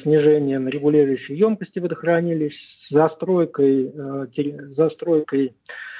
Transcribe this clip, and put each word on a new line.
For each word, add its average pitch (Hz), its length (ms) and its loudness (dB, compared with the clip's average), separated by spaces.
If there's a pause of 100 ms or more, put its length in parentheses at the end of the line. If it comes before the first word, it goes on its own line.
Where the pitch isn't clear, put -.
снижением 147 640 2
регулирующей 143 680 0
емкости 202 440 -2
водохранилищ, 165 760 -2 (340)
с - 60 -10
застройкой, 151 1000 2
э, 139 420 -10
терри-, 143 400 -6
застройкой 151 800 0 (440)